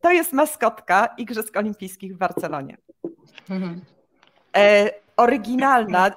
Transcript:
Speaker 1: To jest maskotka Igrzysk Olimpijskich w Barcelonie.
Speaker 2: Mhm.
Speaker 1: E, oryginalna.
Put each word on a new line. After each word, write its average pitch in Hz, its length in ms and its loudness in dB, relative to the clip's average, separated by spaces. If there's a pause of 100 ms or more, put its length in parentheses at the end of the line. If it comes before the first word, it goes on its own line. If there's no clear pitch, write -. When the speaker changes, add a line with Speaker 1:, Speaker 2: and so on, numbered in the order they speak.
Speaker 1:
To 339 100 4
jest 339 220 0
maskotka 233 720 0 (120)
Igrzysk 214 400 -8
Olimpijskich 196 580 -8
w - 20 -20
Barcelonie. 160 600 -6 (720)
Speaker 2:
Mhm. 185 320 -8 (720)
Speaker 1:
E, 202 360 4 (260)
oryginalna. 233 1000 2